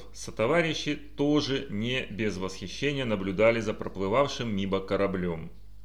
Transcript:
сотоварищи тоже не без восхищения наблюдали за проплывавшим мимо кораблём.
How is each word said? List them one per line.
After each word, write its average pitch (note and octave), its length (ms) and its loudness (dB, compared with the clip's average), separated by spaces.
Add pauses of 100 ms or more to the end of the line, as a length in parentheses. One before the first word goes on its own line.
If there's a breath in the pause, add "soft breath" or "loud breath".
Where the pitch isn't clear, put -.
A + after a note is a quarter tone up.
(140)
сотоварищи D3 840 0
тоже C#3+ 720 2
не A#2 360 -2
без G2 320 -2
восхищения A#2 680 -2
наблюдали G#2+ 560 4
за G#2+ 140 -2
проплывавшим A2 840 0
мимо F#2+ 240 2
кораблём. F#2 720 0 (340)